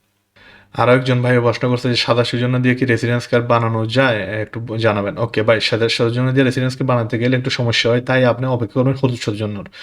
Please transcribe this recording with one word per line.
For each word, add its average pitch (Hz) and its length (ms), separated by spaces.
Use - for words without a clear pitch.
আরও 117 200
একজন 127 280
ভাই 123 180
প্রশ্ন 120 280
করছে 123 200
যে 120 80
সাদা 120 280
সৌজন্য 123 340
দিয়ে 127 160
কি 127 100
রেসিডেন্স 120 420
কার্ড 120 200
বানানো 113 400
যায়, 110 560
একটু 113 360
জানাবেন। 104 400
ওকে 113 240
ভাই, 110 180
সাদা 113 280
সৌজন্য 123 440
দিয়ে 135 120
রেসিডেন্স 127 320
কার্ড 135 120
বানাতে 120 300
গেলে 123 180
একটু 127 140
সমস্যা 117 400
হয়, 123 100
তাই 131 240
আপনি 120 220
অপেক্ষা 123 340
করবেন 131 220
হলুদ 120 160
সৌজন্যর। 104 460